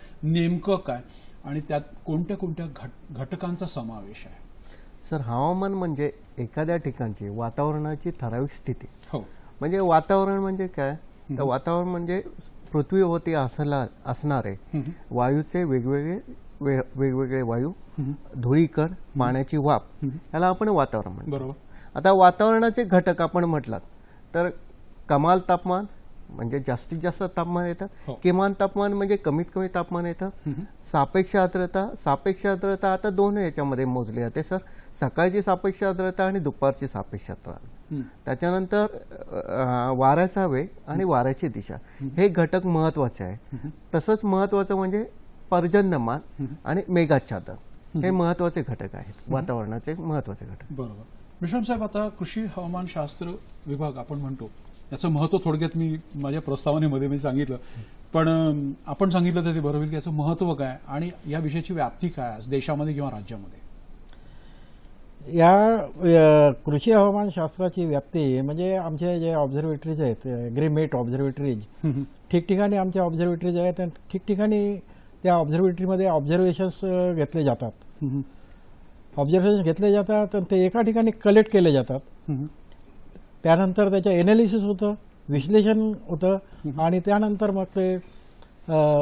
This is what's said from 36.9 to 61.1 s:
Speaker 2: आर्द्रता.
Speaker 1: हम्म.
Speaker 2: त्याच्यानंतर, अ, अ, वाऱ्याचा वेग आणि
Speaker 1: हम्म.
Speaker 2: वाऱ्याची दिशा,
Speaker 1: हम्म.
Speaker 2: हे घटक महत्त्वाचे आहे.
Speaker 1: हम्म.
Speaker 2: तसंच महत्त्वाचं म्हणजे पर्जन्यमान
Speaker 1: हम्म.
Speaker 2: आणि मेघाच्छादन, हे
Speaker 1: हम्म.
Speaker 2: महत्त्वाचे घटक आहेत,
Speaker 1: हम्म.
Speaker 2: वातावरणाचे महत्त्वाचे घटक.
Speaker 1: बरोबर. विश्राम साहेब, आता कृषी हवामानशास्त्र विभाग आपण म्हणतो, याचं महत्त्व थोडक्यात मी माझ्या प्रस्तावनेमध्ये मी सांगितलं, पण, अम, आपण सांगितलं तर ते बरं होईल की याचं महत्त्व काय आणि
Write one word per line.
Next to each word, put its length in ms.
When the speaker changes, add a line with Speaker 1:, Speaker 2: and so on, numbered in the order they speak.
Speaker 2:
आर्द्रता. 380
Speaker 1:
हम्म. 100
Speaker 2:
त्याच्यानंतर, 600
अ, 40
अ, 560
वाऱ्याचा 540
वेग 220
आणि 160
Speaker 1:
हम्म. 80
Speaker 2:
वाऱ्याची 360
दिशा, 280
Speaker 1:
हम्म. 440
Speaker 2:
हे 80
घटक 380
महत्त्वाचे 580
आहे. 100
Speaker 1:
हम्म. 640
Speaker 2:
तसंच 260
महत्त्वाचं 520
म्हणजे 300
पर्जन्यमान 680
Speaker 1:
हम्म. 360
Speaker 2:
आणि 240
मेघाच्छादन, 640
हे 80
Speaker 1:
हम्म. 140
Speaker 2:
महत्त्वाचे 400
घटक 340
आहेत, 120
Speaker 1:
हम्म. 260
Speaker 2:
वातावरणाचे 600
महत्त्वाचे 520
घटक. 280
Speaker 1:
बरोबर. 300
विश्राम 220
साहेब, 200
आता 260
कृषी 320
हवामानशास्त्र 840
विभाग 320
आपण 200
म्हणतो, 320
याचं 180
महत्त्व 340
थोडक्यात 320
मी 220
माझ्या 260
प्रस्तावनेमध्ये 640
मी 120
सांगितलं, 380
पण, 160
अम, 420
आपण 220
सांगितलं 360
तर 100
ते 40
बरं 180
होईल 120
की 60
याचं 160
महत्त्व 420
काय 240
आणि 220